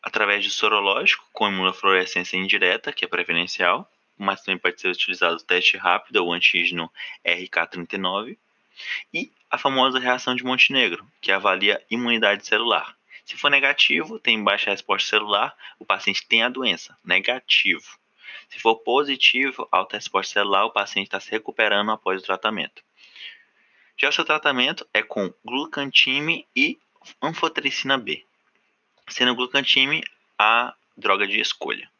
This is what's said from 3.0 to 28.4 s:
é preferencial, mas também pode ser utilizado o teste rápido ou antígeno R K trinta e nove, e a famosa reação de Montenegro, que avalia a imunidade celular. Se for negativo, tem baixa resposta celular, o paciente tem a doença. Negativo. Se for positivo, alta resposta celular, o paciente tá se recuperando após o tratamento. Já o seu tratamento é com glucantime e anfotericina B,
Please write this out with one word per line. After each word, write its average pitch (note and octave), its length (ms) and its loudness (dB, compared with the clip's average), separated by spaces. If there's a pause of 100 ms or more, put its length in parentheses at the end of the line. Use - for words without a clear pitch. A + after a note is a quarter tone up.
é F2 40 -8
preferencial, F2+ 800 0 (260)
mas G2 260 -4
também F#2+ 160 -4
pode - 220 -2
ser F#2 80 -4
utilizado F2 480 -2
o - 80 -14
teste F#2 320 2
rápido F#2+ 400 0
ou F2 160 2
antígeno F2 580 0 (320)
R F2 260 -2
K E2+ 180 0
trinta F2 280 -10
e G2 40 -4
nove, G2 400 -4 (760)
e - 180 -6 (200)
a - 80 -4
famosa C3 400 0
reação B2+ 360 -2
de B2 100 -6
Montenegro, B2+ 640 0 (140)
que - 100 -4
avalia G2 460 2
a - 140 -8
imunidade A2+ 560 0
celular. G#2+ 500 0 (280)
Se - 120 -12
for C#3+ 140 0
negativo, C#3+ 680 2
tem A2 240 0
baixa G2+ 280 2
resposta G2 380 -2
celular, G#2+ 460 0 (240)
o G#2+ 60 -18
paciente - 420 -2
tem A2+ 160 2
a A#2+ 60 2
doença. B2 560 -4
Negativo. F2+ 960 0 (500)
Se - 100 -20
for A2+ 180 4
positivo, C3 960 0
alta F#2+ 260 0
resposta - 360 -4
celular, G2+ 320 2
o A2+ 60 -2
paciente G2 400 -4
tá G2 100 -6
se - 100 -16
recuperando G#2+ 600 0
após F#2+ 320 -2
o - 20 -20
tratamento. G2 580 -4 (1120)
Já C3+ 120 2
o D3 40 0
seu D#3+ 120 -2
tratamento D3 720 0
é G#2+ 80 2
com G2 320 -4 (100)
glucantime C#3+ 1080 0
e C#3+ 240 0 (420)
anfotericina C#3+ 800 -2
B, - 260 -8 (840)